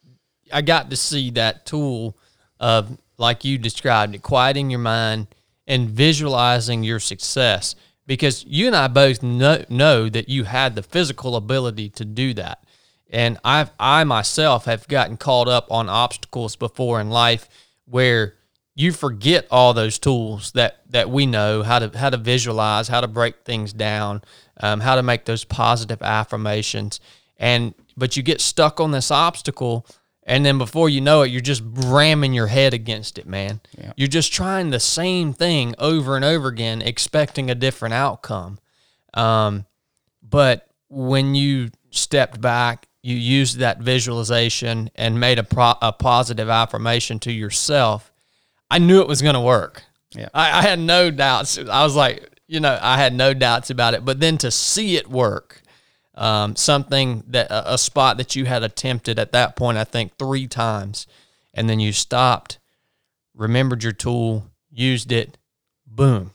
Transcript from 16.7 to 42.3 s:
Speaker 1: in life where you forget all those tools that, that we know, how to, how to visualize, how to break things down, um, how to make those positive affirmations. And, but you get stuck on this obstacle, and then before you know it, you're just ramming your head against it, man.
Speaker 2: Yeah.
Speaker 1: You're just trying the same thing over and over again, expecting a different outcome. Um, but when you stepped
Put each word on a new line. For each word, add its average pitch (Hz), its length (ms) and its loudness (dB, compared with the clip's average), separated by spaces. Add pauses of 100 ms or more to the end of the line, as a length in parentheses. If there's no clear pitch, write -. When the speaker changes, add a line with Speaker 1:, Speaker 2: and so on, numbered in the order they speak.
Speaker 1:
in 107 100 -4
life 117 380 2 (380)
where 120 480 2 (420)
you 156 160 0
forget 139 600 0
all 123 220 6
those 110 260 -2
tools 113 540 -2
that, 120 260 0 (100)
that 117 200 0
we 139 180 2
know, 107 340 0
how 117 180 2
to, 107 180 -4
how 135 120 0
to 123 80 -2
visualize, 110 720 -2
how 117 140 0
to 123 60 -2
break 113 380 -4
things 107 260 -6
down, 107 520 -4 (380)
um, 107 180 0
how 131 160 2
to 127 80 2
make 120 220 -2
those 113 180 -4
positive 113 580 -2
affirmations. 107 960 -4 (380)
And, 120 380 0 (200)
but 127 220 -4
you 131 60 -2
get 151 180 -2
stuck - 380 2
on 156 100 0
this 139 220 -2
obstacle, 139 760 -2 (380)
and 135 200 2
then 139 140 4
before 151 320 0
you 139 120 0
know 147 200 6
it, 131 80 4
you're 123 120 -4
just 127 220 -2
ramming 135 680 2
your 117 140 0
head 131 260 2
against 110 460 -8
it, - 80 -16
man. 98 340 -8 (160)
Speaker 2:
Yeah. - 180 -16
Speaker 1:
You're 139 120 0
just 151 260 0
trying 185 380 -2
the 120 80 0
same 175 540 -2
thing 139 440 0
over 143 380 0
and 135 100 0
over 151 220 2
again, 113 340 -4
expecting 131 680 -2
a 123 40 -4
different 123 380 -2
outcome. 101 640 -4 (560)
Um, 110 520 2 (580)
but 127 440 2 (220)
when 135 460 0
you 139 340 0 (220)
stepped 127 500 -2